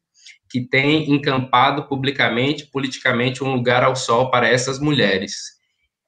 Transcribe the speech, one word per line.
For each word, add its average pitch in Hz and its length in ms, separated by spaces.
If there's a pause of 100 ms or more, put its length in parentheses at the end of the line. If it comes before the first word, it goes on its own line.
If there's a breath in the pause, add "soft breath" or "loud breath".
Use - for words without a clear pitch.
(500 loud breath)
que 127 100
tem 143 500
encampado 135 800
publicamente, 131 840
politicamente, 127 720
um 135 120
lugar 123 280
ao 131 140
sol 123 340
para 120 160
essas 127 320
mulheres. 107 800 (520)